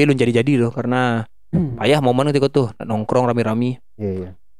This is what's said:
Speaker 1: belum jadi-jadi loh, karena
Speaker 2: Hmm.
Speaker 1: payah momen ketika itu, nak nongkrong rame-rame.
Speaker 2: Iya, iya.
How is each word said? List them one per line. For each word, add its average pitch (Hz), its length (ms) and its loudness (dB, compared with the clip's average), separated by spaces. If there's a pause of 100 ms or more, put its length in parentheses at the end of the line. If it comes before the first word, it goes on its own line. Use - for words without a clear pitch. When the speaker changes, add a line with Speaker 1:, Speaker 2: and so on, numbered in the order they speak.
Speaker 1:
belum 143 100 2
jadi-jadi 120 400 2
loh, 120 140 2
karena 120 560 -2 (240)
Speaker 2:
Hmm. 156 260 -2
Speaker 1:
payah 139 240 2
momen 131 300 2
ketika 139 180 2
itu, 139 240 2
nak - 140 -12
nongkrong 110 400 0
rame-rame. 120 560 -2 (160)
Speaker 2:
Iya, 104 160 -4
iya. 92 160 -8 (300)